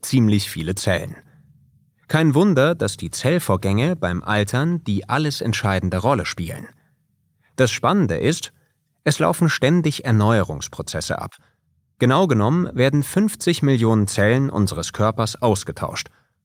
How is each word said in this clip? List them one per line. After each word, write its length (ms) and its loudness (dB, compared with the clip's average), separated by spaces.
ziemlich 480 2
viele 260 -6
Zellen. 400 -4
Kein 260 2
Wunder, 420 4
dass 220 -4
die 140 -8
Zellvorgänge 840 0
beim 280 -4
Altern 600 -2
die 240 -4
alles 340 -2
entscheidende 580 -2
Rolle 260 0
spielen. 420 -10
Das 160 2
Spannende 460 0
ist, 340 -2
es 160 0
laufen 300 2
ständig 560 0
Erneuerungsprozesse 1120 0
ab. 180 -12
Genau 300 2
genommen 460 2
werden 300 2
fünfzig 600 -2
Millionen 440 4
Zellen 420 2
unseres 440 -2
Körpers 480 -2
ausgetauscht, 680 -2